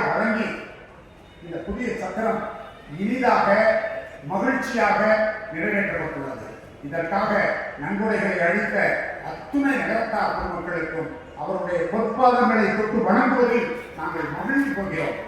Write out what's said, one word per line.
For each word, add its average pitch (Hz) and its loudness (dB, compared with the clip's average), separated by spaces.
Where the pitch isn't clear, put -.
வழங்கி 220 0
இந்த 165 -10
புதிய 226 -6
சத்திரம் 214 -2
இனிதாக, 233 4
மகிழ்ச்சியாக 226 2
நிறைவேற்றப்பட்டுள்ளது. 160 -4
இதற்காக 165 0
நன்கொடைகளை 202 0
அளித்த 208 0
அத்துணை 277 0
நகரத்தார் 214 0
பொதுமக்களுக்கும் 165 -4
அவருடைய 175 -2
பொற்பாதங்களை 226 4
தொட்டு 214 0
வணங்குவதில் 240 4
நாங்கள் 151 -6
மகிழ்ச்சி 269 0
கொள்கிறோம். 185 -4